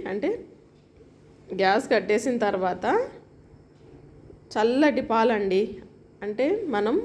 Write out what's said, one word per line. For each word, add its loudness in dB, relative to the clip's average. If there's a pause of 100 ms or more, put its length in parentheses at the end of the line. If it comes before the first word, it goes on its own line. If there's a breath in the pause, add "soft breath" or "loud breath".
(120)
అంటే -2 (1300)
గ్యాస్ 2
కట్టేసిన 0 (100)
తర్వాత -2 (1700)
చల్లటి 2
పాలండి, 2 (640)
అంటే -2 (280)
మనం 0